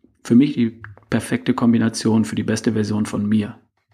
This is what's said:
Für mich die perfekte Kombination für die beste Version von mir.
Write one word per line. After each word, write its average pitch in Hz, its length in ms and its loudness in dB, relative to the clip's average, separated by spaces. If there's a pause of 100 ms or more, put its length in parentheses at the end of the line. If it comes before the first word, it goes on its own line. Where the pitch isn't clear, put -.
(240)
Für - 120 2
mich 143 180 4
die 113 300 -4 (260)
perfekte 120 460 -2
Kombination 113 720 2
für 110 100 -8
die 107 80 -4
beste 110 300 -2
Version 107 340 -2
von 104 200 -4
mir. 107 320 -2 (340)